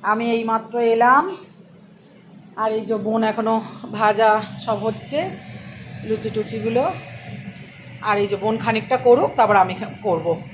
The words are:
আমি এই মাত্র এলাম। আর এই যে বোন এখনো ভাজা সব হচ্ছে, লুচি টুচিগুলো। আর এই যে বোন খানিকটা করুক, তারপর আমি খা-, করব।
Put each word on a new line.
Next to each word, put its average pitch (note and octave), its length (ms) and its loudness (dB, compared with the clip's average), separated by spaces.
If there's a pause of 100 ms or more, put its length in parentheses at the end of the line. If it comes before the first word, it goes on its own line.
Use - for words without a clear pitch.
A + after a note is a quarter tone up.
আমি A3 280 0
এই A3+ 140 0
মাত্র A3+ 340 -2
এলাম। A#3+ 520 6 (1300)
আর A3 160 -2
এই A3 80 0
যে G#3+ 140 -2
বোন A3 280 0
এখনো A3 400 0 (300)
ভাজা G#3+ 480 4 (180)
সব A3 180 -2
হচ্ছে, C4 540 -4 (760)
লুচি A3 260 -4
টুচিগুলো। A3+ 600 -2 (1120)
আর G#3 160 0
এই G3+ 80 2
যে G3 100 -2
বোন G#3+ 220 0
খানিকটা A3 380 0
করুক, B3 400 6
তারপর G#3 200 6
আমি F#3 180 4
খা-, - 280 -10
করব। E3 380 0 (120)